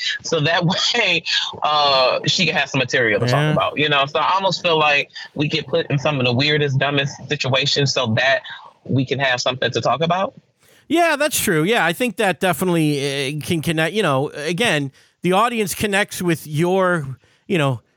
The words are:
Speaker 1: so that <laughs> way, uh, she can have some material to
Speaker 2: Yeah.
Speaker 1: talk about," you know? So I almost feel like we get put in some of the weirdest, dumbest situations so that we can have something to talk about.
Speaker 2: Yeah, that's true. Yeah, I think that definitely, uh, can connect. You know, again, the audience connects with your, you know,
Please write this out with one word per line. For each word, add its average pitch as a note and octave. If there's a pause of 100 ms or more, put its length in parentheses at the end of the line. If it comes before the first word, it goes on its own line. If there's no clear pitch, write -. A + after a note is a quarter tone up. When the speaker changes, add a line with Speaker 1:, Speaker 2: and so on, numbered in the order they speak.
(220)
Speaker 1:
so E3
that E3+
<laughs> -
way, F#3 (400)
uh, C#3
she E3
can D#3
have C#3+
some -
material B2
to B2
Speaker 2:
Yeah. B2
Speaker 1:
talk D3
about," F#2+
you D3
know? C#3+
So D3
I C#3+
almost F#3+
feel E3
like D3 (240)
we D3+
get D3+
put -
in C#3+
some D3+
of B2
the B2
weirdest, D3
dumbest C#3 (120)
situations C#3
so A#2+
that C3 (440)
we B2+
can B2+
have C3
something B2+
to -
talk B2
about. F3 (520)
Speaker 2:
Yeah, E4
that's D4
true. D#3+
Yeah, G3+
I E3+
think B3
that G3
definitely, E3+ (400)
uh, -
can E3
connect. D#3+
You G#3+
know, C#3+
again, D#3 (320)
the F3
audience A3
connects G3+
with E3+
your, E3+ (300)
you F3
know, C3+ (160)